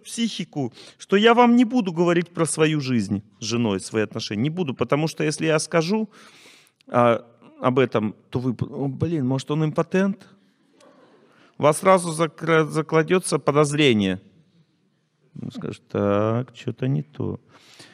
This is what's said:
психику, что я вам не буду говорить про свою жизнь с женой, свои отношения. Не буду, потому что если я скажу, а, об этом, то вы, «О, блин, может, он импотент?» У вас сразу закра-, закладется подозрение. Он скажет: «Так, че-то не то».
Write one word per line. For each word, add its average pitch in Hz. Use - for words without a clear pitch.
психику, 165
что -
я 220
вам 240
не 247
буду 220
говорить 170
про 165
свою 156
жизнь 104
с 113
женой, 110
свои 107
отношения. 107
Не 147
буду, 160
потому 143
что 156
если 151
я 156
скажу, 180
а, 120
об 127
этом, 110
то 135
вы, 127
«О, 139
блин, 139
может, 131
он 151
импотент?» 170
У -
вас 151
сразу 180
закра-, 160
закладется 156
подозрение. 139
Он -
скажет: -
«Так, 104
че-то -
не 143
то». -